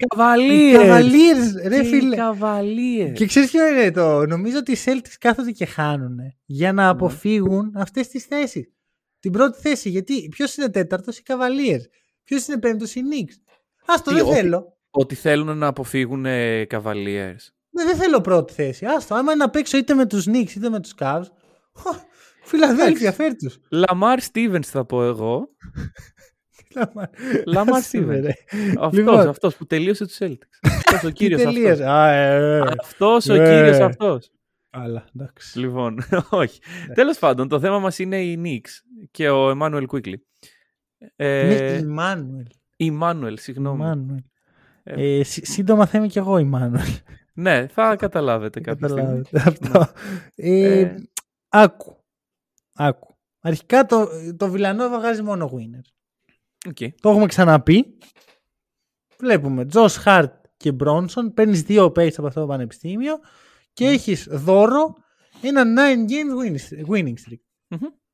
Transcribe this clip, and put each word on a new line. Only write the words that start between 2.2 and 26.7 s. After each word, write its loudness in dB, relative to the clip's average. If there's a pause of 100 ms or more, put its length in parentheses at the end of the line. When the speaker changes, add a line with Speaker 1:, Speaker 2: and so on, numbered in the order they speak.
Speaker 2:
Και 0
ξέρεις 2
ποιο 2
είναι 2
το, 2
νομίζω -4
ότι -4
οι 0
Celtics -4
κάθονται -2
και -8
χάνουνε -6
για -2
να 0
Speaker 1:
Ναι. 4
Speaker 2:
αποφύγουν -2
αυτές -6
τις -12
θέσεις. -6 (520)
Την -6
πρώτη 0
θέση, -4
γιατί -6
ποιος -8
είναι -4
τέταρτος; -4
Οι -20
Cavaliers. -2 (420)
Ποιος -6
είναι -6
πέμπτος; -4
Οι -8
Knicks. -6 (520)
Άστο, 0
Speaker 1:
Τι, 0
Speaker 2:
δεν 4
Speaker 1:
ότι 2
Speaker 2:
θέλω. -2 (140)
Speaker 1:
ότι -2
θέλουν -2
να -2
αποφύγουν, -4
ε, -2
Cavaliers. -6 (380)
Speaker 2:
Ναι, -4
δεν 0
θέλω 2
πρώτη 0
θέση. -6
Άστο, -4
άμα -2
είναι 0
να 0
παίξω -2
είτε 0
με 4
τους -4
Knicks 0
είτε -6
με -6
τους -18
Cavs, -4 (500)
χω, -10 (540)
Φιλαδέλφια, 2
Speaker 1:
Εντάξει. 0
Speaker 2:
φέρ' -4
τους. -12 (120)
Speaker 1:
Lamar 2 (140)
Stevens -2
θα -6
πω -2
εγώ. -4 (560)
Speaker 2:
<laughs> -20